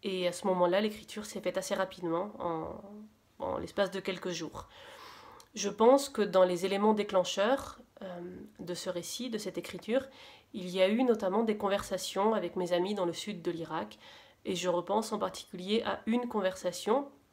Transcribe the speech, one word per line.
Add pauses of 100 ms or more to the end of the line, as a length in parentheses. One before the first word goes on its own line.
Et
à
ce
moment-là,
l'écriture
s'est
faite
assez
rapidement,
en, (580)
en
l'espace
de
quelques
jours. (880)
Je
pense
que
dans
les
éléments
déclencheurs, (220)
euh, (400)
de
ce
récit,
de
cette
écriture, (460)
il
y
a
eu
notamment
des
conversations
avec
mes
amis
dans
le
sud
de
l'Irak, (460)
et
je
repense
en
particulier
à
une
conversation (240)